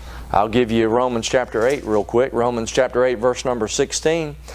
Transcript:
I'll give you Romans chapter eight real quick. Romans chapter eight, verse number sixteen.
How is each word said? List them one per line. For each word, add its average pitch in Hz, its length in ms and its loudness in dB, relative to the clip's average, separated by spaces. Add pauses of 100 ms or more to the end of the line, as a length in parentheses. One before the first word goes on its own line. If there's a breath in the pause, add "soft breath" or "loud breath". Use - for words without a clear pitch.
(340 loud breath)
I'll 104 140 4
give 113 220 2
you 113 180 4
Romans 120 400 0
chapter 120 380 0
eight 139 180 0
real 107 200 2
quick. 123 280 2
Romans 117 380 -2
chapter 127 340 2
eight, 127 140 0
verse 123 260 0
number 120 240 -2
sixteen. 151 680 -2 (180 loud breath)